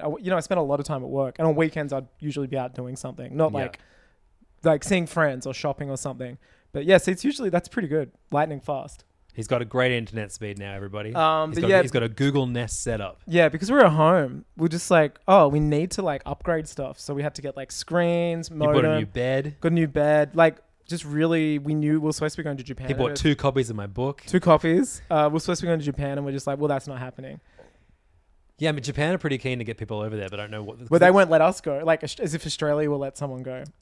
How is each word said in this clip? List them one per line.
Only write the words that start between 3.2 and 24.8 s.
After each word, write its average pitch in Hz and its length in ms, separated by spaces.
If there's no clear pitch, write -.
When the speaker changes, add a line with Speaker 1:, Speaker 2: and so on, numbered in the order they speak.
Speaker 1:
not 156 140
Speaker 2:
Yeah. 147 80
Speaker 1:
like, 127 220
like 156 220
seeing 180 220
friends 139 420
or 131 60
shopping 143 360
or 135 60
something. 127 420
But 143 120
yeah, 185 140
so 185 120
it's 185 140
usually, 269 260
that's 175 160
pretty 190 220
good. 143 240
Lightning 147 300
fast. - 440
Speaker 2:
He's 113 140
got 120 160
a - 20
great 127 280
internet 110 400
speed 101 260
now, 98 160
everybody. 101 400
Speaker 1:
Um, 156 360
Speaker 2:
He's 160 60
Speaker 1:
but 170 60
Speaker 2:
got, 190 80
Speaker 1:
yeah, 190 120
Speaker 2:
he's 131 100
got 123 100
a 113 60
Google 135 380
Nest 120 360
setup. 104 440
Speaker 1:
Yeah, 165 220
because 160 220
we're 269 140
at 170 80
home, 156 520
we're 165 120
just 165 220
like, 156 280
"Oh, 185 200
we 147 120
need 151 320
to, 202 100
like, 147 240
upgrade 156 420
stuff." 135 300
So - 160
we 143 80
had 147 140
to 139 60
get, 139 140
like, 135 160
screens, 170 800
Speaker 2:
You 165 60
bought 151 140
a 135 120
Speaker 1:
modem, 120 160
Speaker 2:
new 110 80
bed. 135 540
Speaker 1:
got 165 100
a 170 40
new 165 120
bed. 147 480
Like, 160 240
just 170 160
really, 151 560
we 147 140
knew 151 260
we 151 60
were 156 60
supposed 151 220
to 165 80
be - 20
going 143 120
to 127 80
Japan. 131 240
Speaker 2:
He 143 60
bought 123 160
Speaker 1:
And 143 60
Speaker 2:
two 147 200
copies 131 340
of 110 60
my 101 100
book. 123 400
Speaker 1:
Two 180 140
copies. 170 680